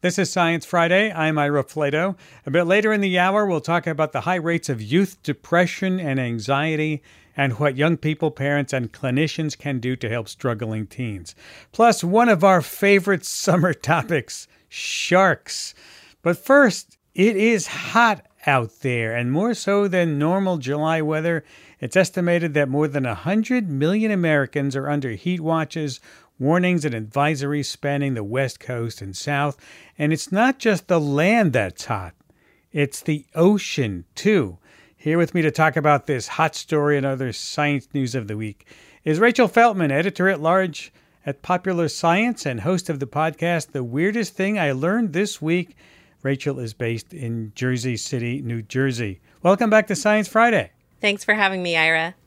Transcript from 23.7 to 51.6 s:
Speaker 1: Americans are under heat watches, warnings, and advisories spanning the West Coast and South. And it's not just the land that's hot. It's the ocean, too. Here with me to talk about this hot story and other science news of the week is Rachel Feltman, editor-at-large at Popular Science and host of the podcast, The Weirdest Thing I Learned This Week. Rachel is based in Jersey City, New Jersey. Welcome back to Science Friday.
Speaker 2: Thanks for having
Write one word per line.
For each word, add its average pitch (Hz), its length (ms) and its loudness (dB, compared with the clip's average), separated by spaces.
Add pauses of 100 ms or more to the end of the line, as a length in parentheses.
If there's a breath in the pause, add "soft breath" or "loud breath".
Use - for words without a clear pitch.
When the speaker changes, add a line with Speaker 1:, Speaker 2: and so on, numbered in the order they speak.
Speaker 1:
Americans 147 640 0
are 135 140 -4
under 143 220 -2
heat 175 280 -4
watches, 156 640 -4 (360 loud breath)
warnings, 175 480 2
and 135 100 -2
advisories 139 720 -2
spanning 143 480 -4
the 110 100 -6
West 127 340 -4
Coast 117 420 -8
and 98 160 -12
South. 143 400 -4 (400 loud breath)
And 151 160 0
it's 156 200 -4
not 240 260 2
just 202 300 0
the 175 100 4
land 160 540 2
that's 110 320 -2
hot. 95 300 -6 (580 soft breath)
It's 143 280 -2
the 151 340 -4
ocean, 147 720 0 (100)
too. 143 420 0 (380 soft breath)
Here 160 220 0
with 170 160 0
me 175 80 2
to 156 100 2
talk 156 240 2
about 147 300 2
this 131 200 -4
hot - 300 -2
story 147 400 0
and 139 100 0
other 131 260 -4
science 147 600 -4
news 131 220 -2
of 113 100 -6
the 104 100 -8
week 107 300 -10 (380 loud breath)
is 156 160 0
Rachel 240 260 4
Feltman, 190 460 4
editor-at-large 180 1000 0 (340 soft breath)
at 139 160 -8
Popular 180 460 0
Science 202 560 0
and 123 160 -4
host 170 300 -2
of 147 80 -4
the 135 80 -6
podcast, 160 640 -2
The 131 140 -4
Weirdest 175 500 -2
Thing 202 240 -2
I 151 140 0
Learned 175 400 0
This 196 300 -4
Week. 170 340 -2 (480 soft breath)
Rachel 139 340 -2
is 113 160 -8
based 117 400 -6
in 113 400 -8
Jersey 127 420 -2
City, 120 460 -6
New 117 200 -6
Jersey. 120 580 -2 (240 soft breath)
Welcome 202 260 4
back 214 160 4
to 208 80 -4
Science 214 320 0
Friday. 220 460 2 (280)
Speaker 2:
Thanks 208 220 -2
for 214 100 0
having 196 300 0